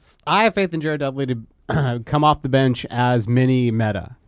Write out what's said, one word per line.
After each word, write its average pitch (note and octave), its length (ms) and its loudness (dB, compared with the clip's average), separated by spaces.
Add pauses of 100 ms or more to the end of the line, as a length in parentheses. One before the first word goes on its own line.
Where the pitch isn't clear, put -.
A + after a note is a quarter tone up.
(260)
I F#3+ 180 2
have A3 100 0
faith F#3 200 -2
in D#3+ 60 -4
Jared D3+ 200 -4
Dudley C#3 260 -4
to B2 760 -4
<clears throat> - 20 -16
come D3+ 200 0
off D3+ 180 2
the C#3 80 -4
bench C3 400 2
as B2 360 0
mini B2+ 440 2
Meta G#2+ 460 -2 (120)